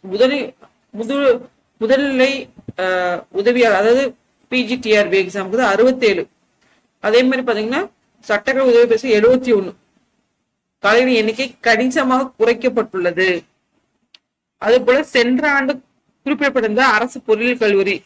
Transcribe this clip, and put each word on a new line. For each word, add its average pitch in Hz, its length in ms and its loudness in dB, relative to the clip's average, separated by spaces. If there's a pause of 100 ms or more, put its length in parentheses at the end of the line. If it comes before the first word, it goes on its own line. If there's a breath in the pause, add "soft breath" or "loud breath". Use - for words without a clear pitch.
முதலி-, 247 500 -2 (440)
முது-, 247 420 0 (420)
முதல்நிலை, 269 680 0 (280)
அஹ், 180 420 -2 (120)
உதவியாளர், 220 480 2
அதாவது 247 360 0 (320)
பி 254 160 -2
ஜி 220 160 -4
டி 214 180 0
ஆர் 202 120 2
பி 185 80 2
எக்ஸாமுக்கு 190 400 -4
தான் 233 140 0
அறுபத்தேழு. 226 560 0 (720)
அதே 226 240 2
மாதிரி 254 200 0
பாத்தீங்கன்னா 240 440 -4 (320)
சட்டங்கள் 240 460 -2
உதவி 240 200 6
பேச 233 220 0
எழுபத்தி 247 460 2
ஒண்ணு. 190 180 -2 (1080)
காலியின் 233 420 2
எண்ணிக்கை 226 380 -4
கணிசமாக 254 800 0
குறைக்கப்பட்டுள்ளது. 214 880 -2 (1300)
அது 233 260 2
போல 269 200 2
சென்ற 254 480 0
ஆண்டு 269 300 -2 (440)
குறிப்பிடப்பட்டிருந்த 262 600 0
அரசு 233 360 -2
பொறியியல் 240 360 -2
கல்லூரி 202 480 0